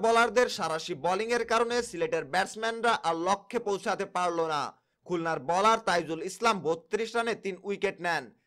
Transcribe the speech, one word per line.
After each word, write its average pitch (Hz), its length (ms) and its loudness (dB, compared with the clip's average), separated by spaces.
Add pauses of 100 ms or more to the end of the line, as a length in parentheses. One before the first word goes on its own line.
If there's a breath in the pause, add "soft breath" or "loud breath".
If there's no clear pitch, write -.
বোলারদের 226 440 6 (100)
সাঁড়াশি 160 360 -4 (120)
বোলিংয়ের 226 460 0
কারণে 233 260 2 (120)
সিলেটের 160 440 -2
ব্যাটসম্যানরা 226 600 0 (140)
আর 165 80 2 (120)
লক্ষ্যে 202 400 -2
পৌঁছাতে 196 380 -2 (100)
পারল 175 240 0 (140)
না। 143 80 0 (460)
খুলনার 165 320 -2
বোলার 196 480 4
তাইজুল 165 360 0
ইসলাম 220 320 0 (100)
বত্রিশ 202 500 -2
রানে 233 180 0 (100)
তিন 196 200 -4
উইকেট 190 420 -2
নেন। 160 180 0 (240)